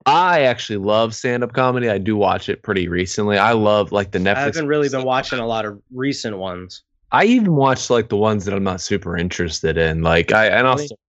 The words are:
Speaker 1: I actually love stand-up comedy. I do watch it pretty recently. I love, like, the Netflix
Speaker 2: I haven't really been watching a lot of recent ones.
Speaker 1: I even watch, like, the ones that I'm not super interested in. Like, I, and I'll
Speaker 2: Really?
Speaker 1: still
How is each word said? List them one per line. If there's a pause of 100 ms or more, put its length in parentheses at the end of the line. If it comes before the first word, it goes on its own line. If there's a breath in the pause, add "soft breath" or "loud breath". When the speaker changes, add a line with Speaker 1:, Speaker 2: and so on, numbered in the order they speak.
Speaker 1:
I
actually
love
stand-up
comedy.
I
do
watch
it
pretty
recently.
I
love,
like,
the
Netflix
Speaker 2:
I
haven't
really
been
watching
a
lot
of (120)
recent
ones. (300)
Speaker 1:
I
even
watch,
like,
the
ones
that
I'm
not
super
interested
in.
Like,
I,
and
I'll
Speaker 2:
Really?
Speaker 1:
still (100)